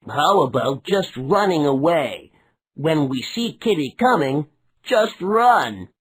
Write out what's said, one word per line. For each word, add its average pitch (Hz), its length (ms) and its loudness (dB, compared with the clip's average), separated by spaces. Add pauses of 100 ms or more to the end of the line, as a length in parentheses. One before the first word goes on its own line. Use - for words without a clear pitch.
How 160 340 2
about 131 420 -2
just 190 320 -2
running 170 480 0
away? 139 680 0 (440)
When 151 340 0
we 131 140 -4
see 233 360 -6
Kitty 156 400 -2
coming, 151 480 2 (360)
just 226 380 0
run. 185 680 2 (120)